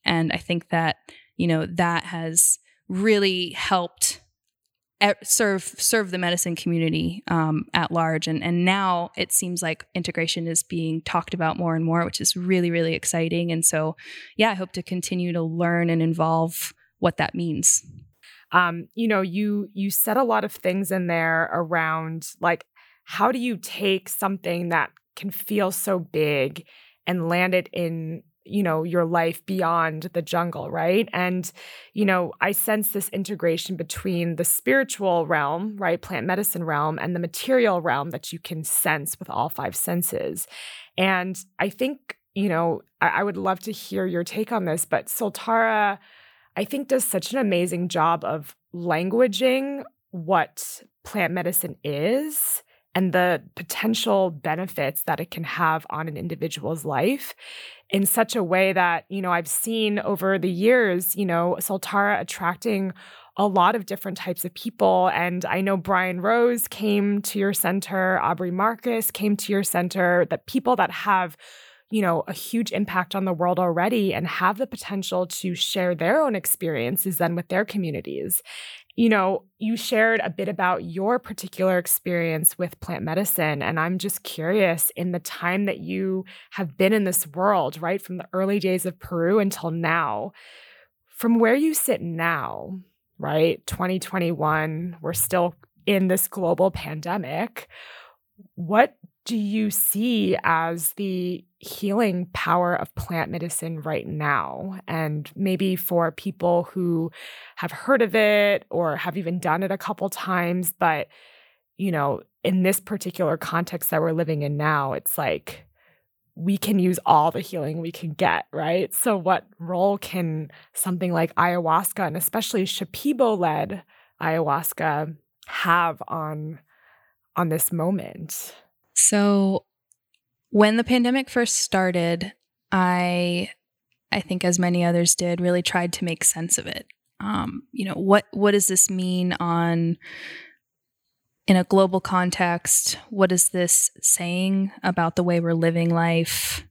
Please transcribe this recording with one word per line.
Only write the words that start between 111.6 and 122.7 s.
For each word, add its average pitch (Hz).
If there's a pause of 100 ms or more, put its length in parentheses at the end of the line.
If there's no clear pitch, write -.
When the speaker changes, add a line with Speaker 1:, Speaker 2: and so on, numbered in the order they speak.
Speaker 2:
you 190
know, 143 (200)
in 185
this 190
particular 180
context 165
that 160
we're 165
living 160
in 147
now, 147
it's -
like, 98 (680)
we 190
can 202
use 180
all 156
the -
healing 156
we 165
can 156
get, 113
right? 165
So 214
what 180 (120)
role 185
can 160 (220)
something 180
like 165
ayahuasca, 175
and 151
especially 196
Shipibo-led 196 (380)